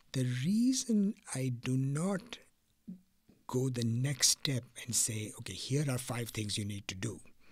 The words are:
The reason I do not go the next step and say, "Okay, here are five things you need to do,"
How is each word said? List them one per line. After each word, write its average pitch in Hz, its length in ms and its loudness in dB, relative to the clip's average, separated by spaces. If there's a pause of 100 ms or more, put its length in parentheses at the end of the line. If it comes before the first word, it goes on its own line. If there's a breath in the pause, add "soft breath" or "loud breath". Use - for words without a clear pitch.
(120 soft breath)
The 131 140 0 (200)
reason 220 720 4 (180)
I 131 180 0 (120)
do 131 120 2
not 147 600 0 (1120)
go 127 220 0
the 123 140 -2
next 123 460 2
step 131 340 0 (220)
and 110 100 -2
say, 107 440 0
"Okay, 101 140 -10
here 139 360 0
are 127 80 0
five 117 320 -4
things 104 280 -4
you 104 80 -2
need 101 220 -6
to 98 80 -6
do," 95 240 -6 (320 soft breath)